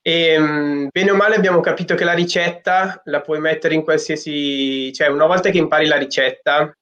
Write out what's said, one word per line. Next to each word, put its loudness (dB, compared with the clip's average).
Ehm, 0
bene 0
o 2
male 4
abbiamo 2
capito -2
che -2
la 0
ricetta -2
la -2
puoi -4
mettere -2
in 0
qualsiasi, -2
cioè 0
una 2
volta 2
che 2
impari 2
la 2
ricetta -2